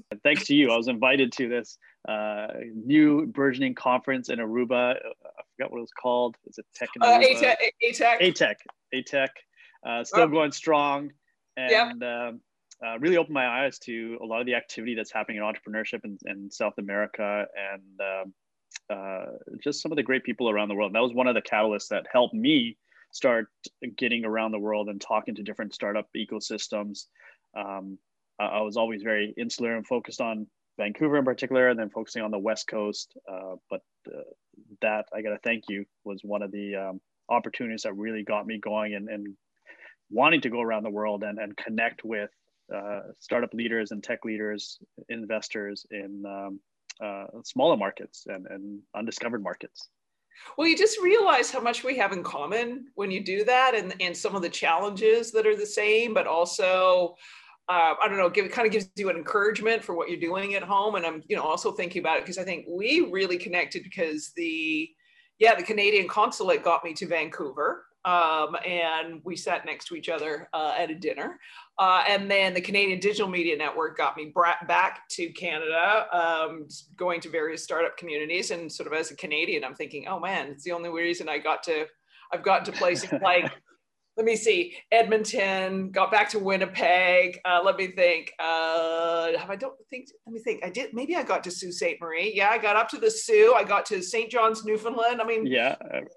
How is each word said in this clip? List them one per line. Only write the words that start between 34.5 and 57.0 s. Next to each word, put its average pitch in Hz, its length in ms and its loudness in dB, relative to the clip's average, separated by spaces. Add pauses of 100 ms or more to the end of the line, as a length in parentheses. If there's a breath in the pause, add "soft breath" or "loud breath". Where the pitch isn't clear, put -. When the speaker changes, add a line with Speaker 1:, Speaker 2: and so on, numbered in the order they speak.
Speaker 1:
that, 107 240 0 (100)
I 107 60 -6
gotta 104 240 -6
thank 113 240 -2
you, 101 160 -6 (200)
was 98 200 -10
one 101 180 -4
of 101 80 -8
the, 101 240 -8
um, 95 260 -8 (280)
opportunities 117 540 -2
that 110 100 -4
really 107 320 -6
got 104 220 -4
me 110 120 -8
going 107 360 -4
and, 101 140 -8
and 104 280 -10 (720 loud breath)
wanting 143 300 2
to 131 100 -4
go 120 120 -4
around 113 200 -2
the 107 80 -6
world 104 340 -4
and, 104 140 -8
and 104 200 -10
connect 113 460 -4
with, 107 260 -6 (440)
uh, 101 260 -8 (180)
startup 120 340 -2
leaders 113 380 -4
and 104 120 -10
tech - 220 -6
leaders, 107 540 -6 (320)
investors 107 800 -8
in, 101 360 -12
um, 98 340 -10 (420)
uh, 101 240 -10 (160)
smaller 143 340 4
markets - 520 -6
and, 95 180 -10
and 101 340 -12 (140)
undiscovered 113 480 -6
markets. - 460 -10 (680 loud breath)
Speaker 2:
Well, 320 120 2
you 320 80 6
just 403 240 4
realize 359 500 6
how 262 100 -4
much 240 220 -2
we 262 140 -2
have 196 160 2
in 180 100 -4
common 233 720 -4
when 202 160 -4
you 190 140 -4
do 196 200 -2
that 254 300 6
and, 185 260 -2
and 175 160 -2
some 202 200 -4
of 185 60 -4
the 170 60 -2
challenges 208 840 2
that 220 140 4
are 214 100 4
the 208 100 -4
same, 214 480 2
but 185 120 2
also, 180 880 4 (520 loud breath)